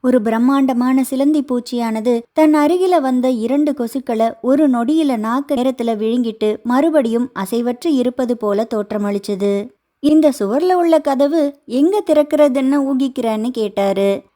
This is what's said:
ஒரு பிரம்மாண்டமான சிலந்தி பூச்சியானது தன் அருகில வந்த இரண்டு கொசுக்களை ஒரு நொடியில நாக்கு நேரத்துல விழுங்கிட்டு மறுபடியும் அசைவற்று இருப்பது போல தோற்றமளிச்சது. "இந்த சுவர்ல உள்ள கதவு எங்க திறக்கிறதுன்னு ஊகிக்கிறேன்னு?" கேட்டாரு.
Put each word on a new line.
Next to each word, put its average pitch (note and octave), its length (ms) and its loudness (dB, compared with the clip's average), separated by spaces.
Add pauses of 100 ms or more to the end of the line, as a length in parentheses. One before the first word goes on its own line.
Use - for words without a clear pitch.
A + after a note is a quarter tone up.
ஒரு B3+ 200 2
பிரம்மாண்டமான B3+ 800 0
சிலந்தி C#4 400 0
பூச்சியானது A#3 760 -2 (100)
தன் D#4 220 4
அருகில F4 460 2
வந்த B3+ 300 0
இரண்டு C4 440 0
கொசுக்களை A3+ 680 -2
ஒரு C#4 280 2
நொடியில C4 460 0
நாக்கு B3 380 -2
நேரத்துல B3 320 -2
விழுங்கிட்டு A3 760 -2
மறுபடியும் B3 720 0
அசைவற்று A#3+ 640 -4
இருப்பது B3 420 -2
போல G#3+ 380 -2
தோற்றமளிச்சது. G3+ 920 -4 (320)
"இந்த D4+ 380 4
சுவர்ல C#4 340 0
உள்ள E4+ 280 4
கதவு C#4+ 680 0
எங்க D#4+ 400 0
திறக்கிறதுன்னு C#4+ 840 2
ஊகிக்கிறேன்னு?" B3 560 -2
கேட்டாரு. G3 760 0 (140)